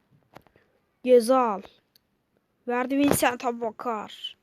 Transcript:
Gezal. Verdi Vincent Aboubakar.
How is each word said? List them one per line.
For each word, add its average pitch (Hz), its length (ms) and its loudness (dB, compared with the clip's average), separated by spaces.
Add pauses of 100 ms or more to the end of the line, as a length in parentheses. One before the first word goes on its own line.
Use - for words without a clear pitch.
(1040)
Gezal. 240 580 4 (1040)
Verdi 247 300 -4
Vincent 277 480 0
Aboubakar. 233 960 -10